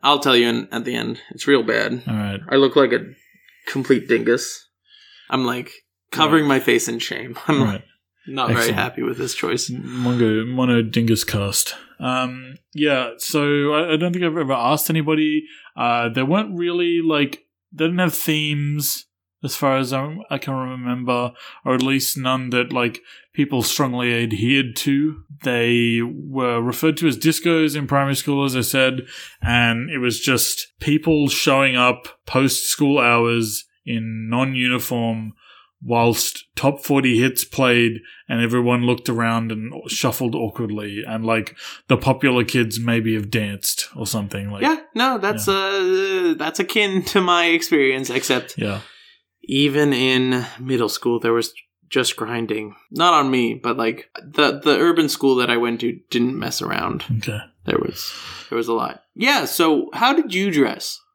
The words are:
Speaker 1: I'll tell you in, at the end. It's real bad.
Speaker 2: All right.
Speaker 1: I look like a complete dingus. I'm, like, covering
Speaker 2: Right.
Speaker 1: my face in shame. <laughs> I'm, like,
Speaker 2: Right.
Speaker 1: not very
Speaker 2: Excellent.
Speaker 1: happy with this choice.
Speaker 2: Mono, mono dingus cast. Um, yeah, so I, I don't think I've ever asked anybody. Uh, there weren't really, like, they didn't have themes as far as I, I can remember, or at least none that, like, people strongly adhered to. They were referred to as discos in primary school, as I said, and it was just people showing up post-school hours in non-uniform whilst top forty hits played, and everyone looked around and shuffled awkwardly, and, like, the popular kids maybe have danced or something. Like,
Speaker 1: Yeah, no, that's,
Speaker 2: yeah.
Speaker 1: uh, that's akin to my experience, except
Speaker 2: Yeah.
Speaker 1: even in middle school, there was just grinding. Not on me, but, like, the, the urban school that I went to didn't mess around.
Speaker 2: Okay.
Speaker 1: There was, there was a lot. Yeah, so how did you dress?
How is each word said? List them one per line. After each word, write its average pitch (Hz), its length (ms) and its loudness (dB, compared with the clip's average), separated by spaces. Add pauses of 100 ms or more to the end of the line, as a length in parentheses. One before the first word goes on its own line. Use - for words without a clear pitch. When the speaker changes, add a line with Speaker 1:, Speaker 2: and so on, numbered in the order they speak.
Speaker 1:
I'll 143 160 4
tell 131 180 4
you 120 120 6
in, 117 220 -2
at 117 140 -6
the 123 80 -4
end. 117 260 -4 (120)
It's - 160 -6
real 135 160 6
bad. 113 440 -2
Speaker 2:
All 117 60 -4
right. 101 340 -4
Speaker 1:
I 135 100 2
look 135 180 4
like 135 160 6
a 123 80 0 (680)
complete 127 420 0
dingus. 117 640 0 (640)
I'm, 131 140 0
like, 123 260 -6 (400)
covering 156 320 4
Speaker 2:
Right. 143 60 2
Speaker 1:
my 135 100 4
face 120 280 2
in 117 120 -6
shame. - 420 -8
<laughs> - 60 -6
I'm, 147 120 2
like, 113 100 2
Speaker 2:
Right. 98 140 -6 (440)
Speaker 1:
not 131 220 -4
very 123 100 2
Speaker 2:
Excellent. 113 200 2
Speaker 1:
happy - 220 -2
with 120 160 -4
this 123 160 -6
choice. 117 380 -4
Speaker 2:
Mono, 123 760 0
mono 123 380 2
dingus 113 400 2
cast. - 520 -2 (240)
Um, 127 580 -6 (180)
yeah, 135 420 0
so 147 560 0
I, 160 200 0
I 160 40 2
don't 175 160 0
think 180 100 -2
I've 165 140 0
ever 135 160 0
asked - 380 0
anybody. 156 540 0 (300)
Uh, 120 340 0
there 131 140 0
weren't 196 320 0
really, 175 460 0
like, 147 440 0 (260)
they 160 140 -2
didn't 175 120 0
have 180 160 2
themes 147 920 -2 (380)
as 131 120 -4
far 135 220 2
as 131 160 -2
I, 147 240 -6 (140)
I 143 80 -4
can 135 160 -6
remember, 123 760 -4 (340)
or 131 100 2
at 127 80 2
least 135 340 0
none 127 340 -2
that, 123 220 0
like, 120 280 -2 (320)
people 139 280 0
strongly 123 500 0 (120)
adhered 117 540 0
to. 147 460 0 (200)
They 117 600 2
were 127 560 -2
referred 151 380 0
to 165 100 0
as 117 120 0
discos 160 580 2
in 143 80 -2
primary 139 300 2
school, 139 300 0
as 131 100 -2
I 127 60 0
said, 131 400 2 (380)
and 120 520 2
it 139 80 -4
was 123 200 0
just - 600 0
people 151 500 2
showing 135 460 2
up 123 320 2 (180)
post-school 139 720 2
hours 117 680 2 (200)
in 113 420 -6
non-uniform 120 1080 -2 (500)
whilst 117 600 0 (100)
top 139 280 0
forty 131 360 2
hits 127 260 2
played, 120 540 2 (280)
and 117 140 -2
everyone 120 460 2
looked 123 200 0
around 117 440 -2
and 110 200 -8 (160)
shuffled 120 460 -2
awkwardly, 107 760 -6
and, 113 200 -6
like, 110 280 -2 (340)
the 127 80 6
popular 131 460 2
kids 113 360 -2
maybe 117 340 0
have 104 160 -4
danced 104 640 -4
or 107 120 -8
something. 101 420 -6
Like, 101 140 -4
Speaker 1:
Yeah, 311 160 0 (160)
no, 247 240 0
that's, 208 280 -2
Speaker 2:
yeah. 196 60 2
Speaker 1:
uh, 190 800 0
that's 151 260 -4
akin 196 460 2
to 196 160 2
my 175 240 4
experience, 139 640 2
except 123 480 -2
Speaker 2:
Yeah. 104 240 -4 (640)
Speaker 1:
even 143 500 2
in 127 520 2 (140)
middle 123 300 0
school, 120 300 -2
there 117 140 2
was 117 200 0 (360)
just - 280 0
grinding. 110 580 -6 (160)
Not 165 220 4
on 139 180 4
me, 120 220 2
but, 120 240 -4
like, 117 380 -2
the, 139 440 0
the 143 180 4
urban 165 300 4
school 135 280 2
that 123 140 2
I 120 80 2
went 117 240 0
to 113 180 -4 (100)
didn't 123 280 0
mess - 240 -6
around. - 440 -4 (140)
Speaker 2:
Okay. 110 200 -6 (260)
Speaker 1:
There - 140 0
was, - 320 -6 (380)
there 117 80 -4
was 117 100 -2
a 117 60 0
lot. - 300 -4 (120)
Yeah, 240 300 0
so 156 480 2
how 247 200 2
did 294 200 0
you 190 180 0
dress? - 480 0 (160)